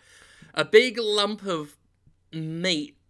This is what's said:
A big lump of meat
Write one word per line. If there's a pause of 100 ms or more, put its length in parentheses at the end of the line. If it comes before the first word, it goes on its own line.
(540)
A
big
lump
of (560)
meat (140)